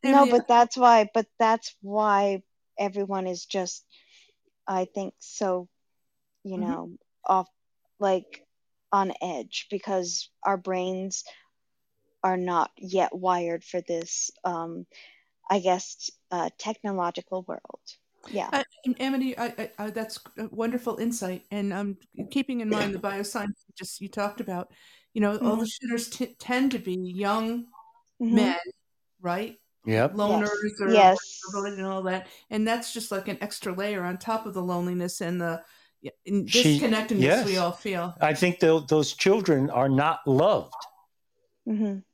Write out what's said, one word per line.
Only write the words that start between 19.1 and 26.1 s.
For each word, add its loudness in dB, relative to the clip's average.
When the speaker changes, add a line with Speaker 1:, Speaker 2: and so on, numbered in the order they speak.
Speaker 1:
I, -4
I, -8
I, -8
that's -8
a -8
wonderful -4
insight. -4
And, -4
um, -6
keeping -2
in -4
mind 0
the -8
bioscience -6
you -20
just, -14
you -10
talked -6
about, -6
you -2
know, 2
all 0
the 0
Speaker 2:
Mm-hmm. -
Speaker 1:
shooters -4
t-, -8